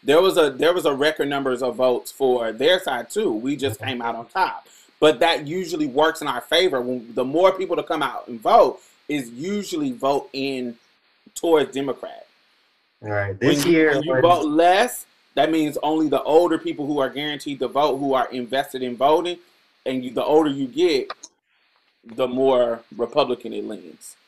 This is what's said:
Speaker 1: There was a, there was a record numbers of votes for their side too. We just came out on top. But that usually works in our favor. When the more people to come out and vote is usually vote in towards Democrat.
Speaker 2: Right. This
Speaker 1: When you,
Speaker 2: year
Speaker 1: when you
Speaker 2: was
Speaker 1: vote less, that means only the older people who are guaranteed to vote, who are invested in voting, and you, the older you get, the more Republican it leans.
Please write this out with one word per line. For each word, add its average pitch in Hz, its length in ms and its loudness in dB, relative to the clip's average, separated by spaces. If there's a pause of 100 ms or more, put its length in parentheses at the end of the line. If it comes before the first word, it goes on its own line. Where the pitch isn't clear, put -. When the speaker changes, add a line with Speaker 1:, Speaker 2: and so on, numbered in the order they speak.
Speaker 1:
There 151 160 6
was 185 160 4
a, 156 140 4
there 143 240 2
was 175 120 -2
a 143 100 2
record 147 320 0
numbers 135 340 -4
of 123 140 -2
votes 123 360 0
for 123 400 0
their 147 280 2
side 123 320 -6
too. 202 200 -2
We 120 240 -4
just 131 240 -4
came 127 220 -6
out 117 140 -4
on 113 140 -12
top. 175 380 -4 (320)
But 156 200 6
that 165 260 0
usually 165 400 -4
works 147 380 0
in 147 40 -6
our 123 140 -4
favor. 156 400 2
When 120 320 -8
the 127 100 -2
more 165 280 4
people 185 240 -4
to 151 80 -2
come 160 180 -4
out 123 260 -6
and 117 140 -12
vote 175 400 6 (260)
is 139 220 -6
usually 165 600 -6
vote 135 420 -2
in 135 420 -6 (600)
towards 160 360 2
Democrat. 131 540 -8 (720)
Speaker 2:
Right. 101 400 -6
This 143 240 2
Speaker 1:
When 170 100 0
you, 160 60 4
Speaker 2:
year 156 140 4
Speaker 1:
when 147 100 0
you 151 100 -2
Speaker 2:
was 127 80 2
Speaker 1:
vote 170 260 4
less, 175 580 2 (300)
that 151 160 2
means 156 320 0
only 156 260 0
the 135 140 0
older 160 340 4
people 156 300 -6
who 147 120 -2
are 131 100 0
guaranteed 143 500 -8
to 127 80 -2
vote, 135 300 0
who 139 180 0
are 120 160 2
invested 127 500 -6
in 123 160 -6
voting, 170 400 2 (480)
and 131 180 -4
you, 127 60 -8
the 127 160 -4
older 151 240 4
you 139 180 -4
get, 143 440 0 (920)
the 117 240 -4
more 123 540 2 (160)
Republican 117 560 -2
it 104 120 -8
leans. 87 500 -16 (120)